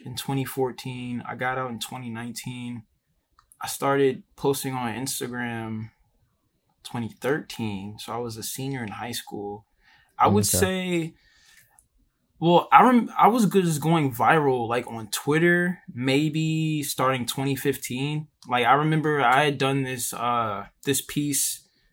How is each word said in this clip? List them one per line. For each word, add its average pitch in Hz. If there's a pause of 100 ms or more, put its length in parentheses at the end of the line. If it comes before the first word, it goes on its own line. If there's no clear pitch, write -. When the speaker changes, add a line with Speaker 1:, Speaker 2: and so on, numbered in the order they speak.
Speaker 1:
in 120
twenty 135
fourteen. 123
I 110
got 127
out 127
in 113
twenty 123
nineteen. 120 (800)
I -
started 139 (140)
posting 139
on 120
Instagram 117 (920)
twenty 117
thirteen, 107
so -
I 117
was 117
a 110
senior 135
in 107
high 107
school. 104 (540)
I 123
would 101
Speaker 2:
Okay. -
Speaker 1:
say, 180 (1200)
well, 170
I 151
rem-, 240
I 170
was 226
good 185
as 160
going 151
viral, 127
like, 120
on 110
Twitter, 175 (140)
maybe 156
starting 131
twenty 135
fifteen. 139 (220)
Like, 120
I 123
remember 151
I 131
had 143
done 139
this, 127
uh, 113 (180)
this 135
piece - (240)